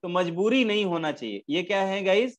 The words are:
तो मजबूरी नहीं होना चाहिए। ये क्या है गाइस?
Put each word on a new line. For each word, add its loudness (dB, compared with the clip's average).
तो -6
मजबूरी 2
नहीं 0
होना -2
चाहिए। -8
ये 0
क्या 0
है -2
गाइस? 2